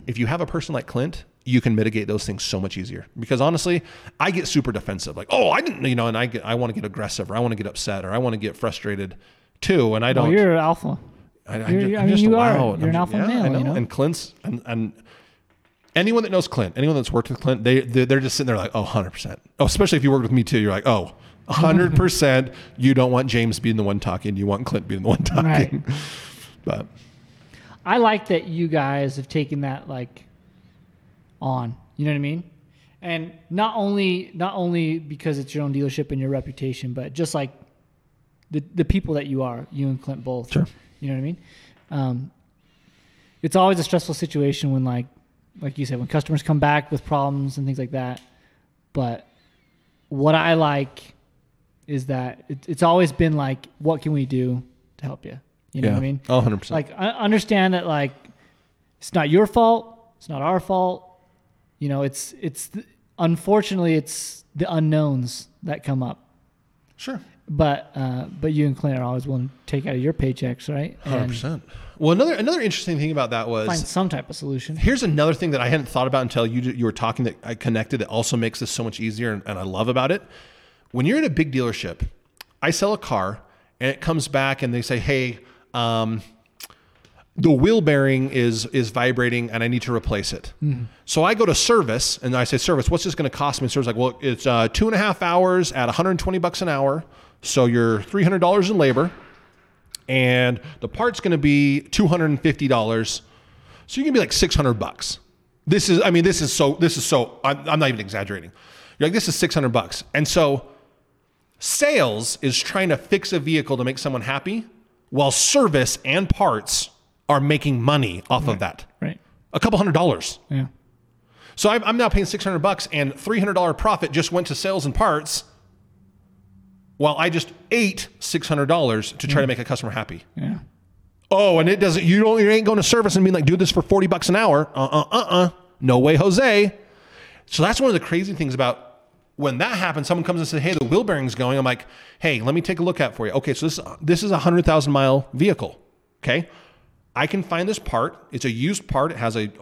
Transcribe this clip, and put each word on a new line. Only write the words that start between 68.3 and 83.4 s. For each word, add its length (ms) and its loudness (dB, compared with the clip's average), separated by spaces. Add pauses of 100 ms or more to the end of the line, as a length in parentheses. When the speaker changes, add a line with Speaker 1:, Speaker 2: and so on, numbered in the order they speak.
Speaker 2:
you 140 2
and 100 -2
Clint 220 -4
are 40 -4
always 240 -4
willing 220 -4
to 60 -14 (120)
take 200 -4
out 80 -6
of 80 -2
your 100 0
paychecks, 600 -4
right? 320 -6
And 100 -6
Speaker 1:
Hundred 140 -2
percent. 340 -8 (360)
Well, 140 4
another, 220 4
another 260 0
interesting 380 -2
thing 120 -2
about 200 -2
that 180 -2
was 180 -2
Speaker 2:
find 120 -2
some 300 -2
type 200 -6
of 80 -14
solution. 400 -8
Speaker 1:
Here's 260 2
another 320 2
thing 180 -2
that 80 0
I 80 0
hadn't 180 0
thought 200 0
about 160 0
until 240 0
you, 140 -2 (120)
you 120 -2
were 80 0
talking 320 -2
that 200 -4
I 100 -8
connected 440 -2
that 100 -4
also 280 -2
makes 240 -2
this 100 -6
so 140 -6
much 160 -8
easier 320 -4
and, 140 -8
and 120 -8
I 40 -8
love 260 -2
about 220 2
it. 120 0 (680)
When 140 0
you're 120 2
in 60 0
a 60 0
big 220 0
dealership, 540 -4 (560)
I 80 0
sell 220 0
a 60 -4
car 420 -4 (400)